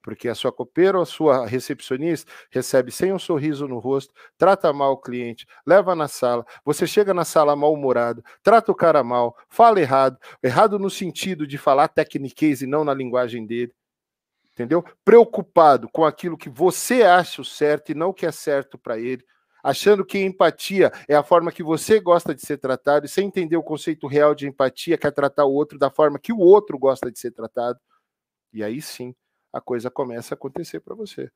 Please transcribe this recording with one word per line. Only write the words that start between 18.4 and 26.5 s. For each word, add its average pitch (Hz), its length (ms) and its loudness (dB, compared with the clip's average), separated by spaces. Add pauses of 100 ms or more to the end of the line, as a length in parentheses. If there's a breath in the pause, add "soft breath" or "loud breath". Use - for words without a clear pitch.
pra 117 220 -10
ele, 127 260 -8 (340)
achando 190 440 2
que 196 160 -4
empatia 185 720 0 (160 loud breath)
é 147 80 2
a 143 80 2
forma 170 260 2
que 175 140 -14
você 160 340 0
gosta 170 340 0
de 131 100 -10
ser 143 160 -8
tratado, 143 480 -2
e - 20 -14
sem 196 180 -4
entender 170 300 -4
o 160 80 -4
conceito 156 420 -8
real 147 300 2
de 143 100 -10
empatia, 135 500 -4
que 147 120 -4
é - 20 2
tratar 143 360 0
o 139 60 0
outro 143 280 -4
da 139 100 0
forma 147 260 0
que - 160 -8
o 226 60 -6
outro 185 400 6